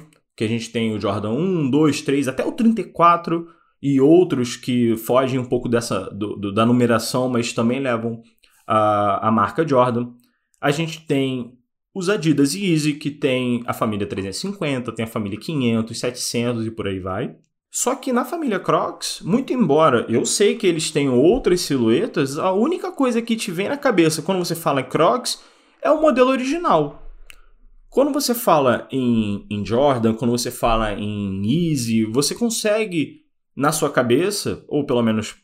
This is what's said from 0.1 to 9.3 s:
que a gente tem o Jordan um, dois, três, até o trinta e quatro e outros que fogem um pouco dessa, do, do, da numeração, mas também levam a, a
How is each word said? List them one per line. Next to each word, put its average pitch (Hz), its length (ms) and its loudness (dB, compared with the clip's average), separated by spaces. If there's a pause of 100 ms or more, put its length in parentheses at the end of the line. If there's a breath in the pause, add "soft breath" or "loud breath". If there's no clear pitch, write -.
que 113 80 -4
a 107 40 0
gente 113 220 -4
tem 113 240 -2
o 101 60 -4
Jordan 104 300 -2
um, 160 380 0
dois, 143 340 4
três, 139 260 0
até 131 160 -4
o 311 80 -2
trinta 226 300 2
e - 20 -10
quatro 170 640 0 (340 loud breath)
e 139 180 2
outros 143 560 4
que 120 400 2
fogem 127 440 0
um 120 40 -4
pouco 123 240 -2
dessa, 117 420 -2
do, 101 260 -8
do, 101 180 -6
da 113 100 4
numeração, 120 640 2
mas 117 240 -2
também 123 280 0
levam 117 420 -4 (440 soft breath)
a, 107 640 2
a - 20 2